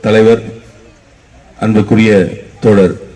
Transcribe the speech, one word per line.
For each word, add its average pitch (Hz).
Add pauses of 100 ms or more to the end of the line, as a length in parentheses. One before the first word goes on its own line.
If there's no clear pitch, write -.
தலைவர், 110 (1200)
அன்புக்குரிய 110 (540)
தோழர் 98 (220)